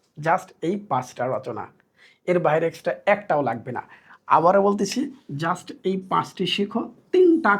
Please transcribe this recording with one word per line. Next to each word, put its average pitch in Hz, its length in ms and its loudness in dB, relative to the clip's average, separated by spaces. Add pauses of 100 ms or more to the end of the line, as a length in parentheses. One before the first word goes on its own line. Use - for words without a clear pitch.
(260)
just 180 220 0 (200)
এই 190 60 0 (160)
পাঁচটা 127 340 -4 (100)
রচনা, 107 300 -8 (680)
এর 180 160 4
বাইরে 156 240 2
এক্সট্রা - 220 -6 (220)
একটাও 175 340 -2
লাগবে 120 300 -8
না। - 40 -10 (540)
আবারও 180 320 4
বলতেছি, 202 320 -2 (420)
just 170 260 -4 (200)
এই 190 80 -2 (140)
পাঁচটি 175 340 -2 (100)
শিখো, 202 260 -4 (320)
তিনটা 330 480 4